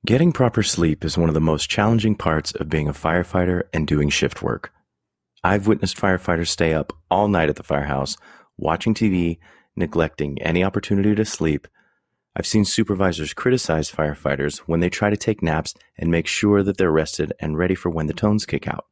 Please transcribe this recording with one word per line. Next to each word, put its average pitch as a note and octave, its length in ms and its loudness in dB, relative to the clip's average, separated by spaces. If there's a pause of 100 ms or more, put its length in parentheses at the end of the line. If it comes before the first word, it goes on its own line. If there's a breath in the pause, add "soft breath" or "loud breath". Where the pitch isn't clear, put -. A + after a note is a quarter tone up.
Getting D3+ 280 4
proper A#2+ 280 2
sleep E2 420 0
is E2 140 -2
one E2 120 4
of D2+ 40 2
the D#2 80 2
most D#2 260 2
challenging A2 460 2
parts D#2 380 -2
of - 180 -8
being D#2 180 0
a D2 60 -2
firefighter F2+ 680 0 (100)
and D#2 140 -2
doing D2 220 2
shift - 340 -2
work. - 280 -6 (720)
I've G2 220 2
witnessed G#2 320 2
firefighters F2+ 520 0
stay D#2+ 260 0
up D2+ 180 -4 (160)
all G2+ 180 2
night E2 220 2
at D2 60 -2
the - 80 -18
firehouse, C#2+ 520 -2 (400 loud breath)
watching E2+ 380 -2
T A2 160 2
V, F2 300 0 (360 soft breath)
neglecting D#2 680 -2
any F2 200 2
opportunity G2 520 0
to G#2+ 100 0
sleep. D#2 420 -2 (680)
I've - 100 -4
seen G#2+ 200 2
supervisors F#2 680 0
criticize E2+ 560 0
firefighters C#2+ 720 -4
when E2 200 -2
they F2+ 120 2
try G#2 180 0
to G#2 80 0
take - 240 -2
naps D#2+ 320 -2 (240 soft breath)
and E2 140 0
make E2 160 0
sure G#2 340 2
that F#2+ 160 0
they're F2+ 140 4
rested D#2 480 0
and D#2 180 -4
ready F2+ 160 2
for F2+ 160 -2
when D#2+ 160 -2
the D2+ 80 -4
tones G#2+ 320 0
kick - 220 -4
out. - 240 -6